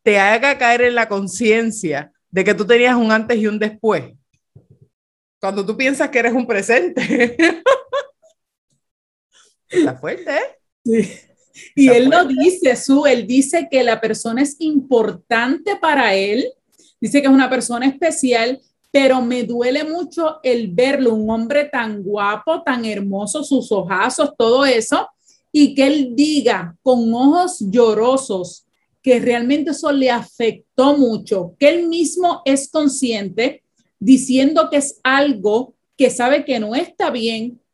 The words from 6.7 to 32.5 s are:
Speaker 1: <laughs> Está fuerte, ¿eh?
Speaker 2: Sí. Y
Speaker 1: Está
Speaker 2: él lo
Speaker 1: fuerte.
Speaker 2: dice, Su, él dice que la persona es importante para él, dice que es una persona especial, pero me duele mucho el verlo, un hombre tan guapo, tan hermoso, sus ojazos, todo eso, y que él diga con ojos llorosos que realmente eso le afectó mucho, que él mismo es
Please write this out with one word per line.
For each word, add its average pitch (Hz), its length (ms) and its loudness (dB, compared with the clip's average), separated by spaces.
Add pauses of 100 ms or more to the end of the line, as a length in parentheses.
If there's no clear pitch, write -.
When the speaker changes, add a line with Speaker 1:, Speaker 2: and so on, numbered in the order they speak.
Speaker 1:
<laughs> 330 280 0 (2000)
Está 285 280 0
fuerte, 320 340 -8
¿eh? 440 260 -4 (280)
Speaker 2:
Sí. 226 420 -2 (480)
Y 277 120 6
Speaker 1:
Está 240 100 8
Speaker 2:
él 254 80 4
lo 302 180 4
Speaker 1:
fuerte. 269 160 -4
Speaker 2:
dice, 302 360 2
Su, 277 300 2
él 240 220 0
dice 269 420 0
que 254 140 2
la 226 160 0
persona 226 420 -4
es 285 180 -2
importante 262 1160 -2
para 277 380 2
él, 202 340 -2 (520)
dice 233 220 0
que 269 60 0
es 269 60 6
una 262 160 4
persona 240 380 -4
especial, 262 760 -2 (300)
pero 262 300 2
me 240 220 -4
duele 240 400 -2
mucho 320 600 -6
el 240 260 -2
verlo, 254 440 0
un 214 160 -4
hombre 233 360 -2
tan 220 380 -8
guapo, 208 600 -4
tan 240 220 -4
hermoso, 208 580 -6
sus 254 280 -2
ojazos, 202 680 -2
todo 247 280 2
eso, 269 440 0 (420)
y 294 240 4
que 269 120 4
él 277 280 0
diga 226 680 0
con 233 320 2
ojos 320 440 2 (120)
llorosos 220 960 0 (360)
que 247 180 4
realmente 247 520 0
eso 302 200 -4
le 262 180 2
afectó 240 880 -2
mucho, 208 640 -2
que 285 100 6
él 339 180 0
mismo 339 580 -2
es 277 240 0